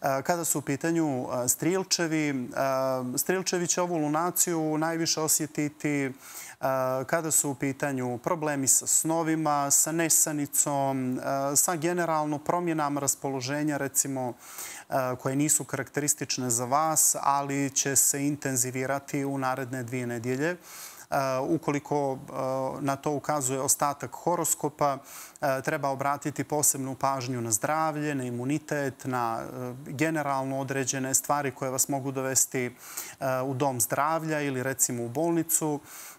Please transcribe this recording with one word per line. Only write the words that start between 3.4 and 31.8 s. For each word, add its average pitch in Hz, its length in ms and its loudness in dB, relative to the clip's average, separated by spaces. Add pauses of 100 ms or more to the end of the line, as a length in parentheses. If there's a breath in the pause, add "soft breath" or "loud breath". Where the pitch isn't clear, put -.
će 180 160 2
ovu 175 140 0
lunaciju 156 840 2
najviše 165 420 0
osjetiti, 147 840 0
e, 127 80 -4 (960 loud breath)
kada 165 240 0
su 147 200 2
u 135 40 -2
pitanju 131 640 -2
problemi 151 500 0
sa - 180 4
snovima, 156 840 2
sa 156 220 4
nesanicom, 143 1300 2
e, 139 380 0
sa 180 200 2
generalno 156 640 0
promjenama 160 600 0
raspoloženja, 139 760 -2
recimo, 135 560 -2 (560 loud breath)
e, - 60 -4 (280)
koje 135 140 0
nisu 147 280 2
karakteristične 135 840 -2
za 120 140 2
vas, 151 560 4
ali 139 500 2
će 139 260 0
se 139 300 2
intenzivirati 135 1000 -2
u 139 140 -2
naredne 131 440 -2
dvije 123 240 -4
nedjelje. 127 500 -2 (840 loud breath)
Ukoliko, 143 760 0
e, 139 140 -14 (480)
na 139 160 0
to 151 140 -2
ukazuje 135 500 0
ostatak 143 520 0
horoskopa, 151 840 0 (420 loud breath)
e, 135 220 0
treba 143 260 0
obratiti 139 560 -2
posebnu 135 500 0
pažnju 131 460 0
na 117 100 -2
zdravlje, 151 640 0
na 131 100 -2
imunitet, 135 800 -2
na, 123 380 -2
e, 127 320 -8 (120)
generalno 139 720 0
određene 131 560 -2
stvari 143 360 2
koje 131 200 -4
vas 131 180 0